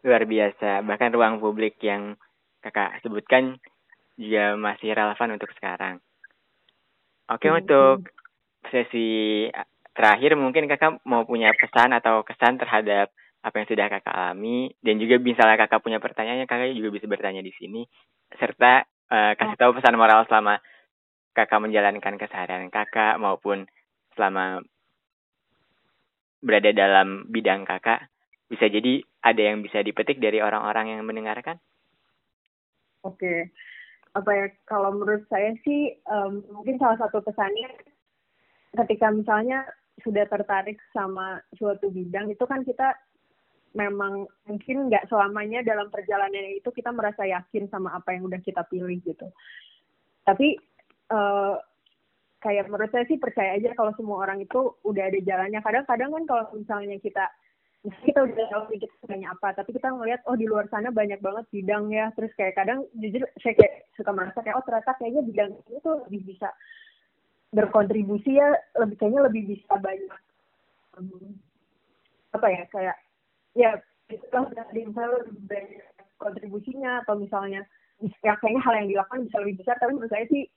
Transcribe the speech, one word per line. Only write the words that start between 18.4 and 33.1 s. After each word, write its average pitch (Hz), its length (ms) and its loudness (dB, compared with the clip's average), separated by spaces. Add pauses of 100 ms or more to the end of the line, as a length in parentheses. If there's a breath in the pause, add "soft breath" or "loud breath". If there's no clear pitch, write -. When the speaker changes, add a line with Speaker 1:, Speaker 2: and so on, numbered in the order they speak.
Speaker 1:
eh, 107 320 2
kasih 107 160 -2
Speaker 2:
Oh. - 80 0
Speaker 1:
tahu 123 160 8
pesan 120 160 6
moral 113 320 8
selama 104 320 4 (720 soft breath)
Kakak 107 320 2
menjalankan 101 560 0
keseharian 92 480 -8
Kakak 107 560 0
maupun 98 400 -2 (560)
selama 95 400 0 (1800)
berada 107 320 6
dalam 98 560 6
bidang 101 320 0
Kakak. 101 480 -4 (400)
Bisa 113 160 2
jadi 120 320 2 (240)
ada 113 160 4
yang 104 240 2
bisa 104 160 -4
dipetik 107 400 -2
dari 107 240 2
orang-orang 107 480 -2
yang 107 160 -8
mendengarkan? 110 480 -8 (1500)
Speaker 2:
Oke. 175 480 -4 (560 loud breath)